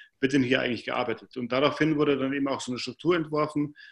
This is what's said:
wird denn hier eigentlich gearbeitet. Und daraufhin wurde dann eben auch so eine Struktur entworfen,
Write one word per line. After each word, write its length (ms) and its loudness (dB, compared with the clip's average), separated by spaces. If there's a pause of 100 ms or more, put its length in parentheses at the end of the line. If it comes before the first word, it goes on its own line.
(200)
wird 140 0
denn 100 4
hier 160 2
eigentlich 240 -2
gearbeitet. 540 -4
Und 140 -6
daraufhin 460 2
wurde 200 2
dann 160 -2
eben 160 -2
auch 100 -2
so 140 -8
eine 60 -6
Struktur 360 -2
entworfen, 580 -2 (180)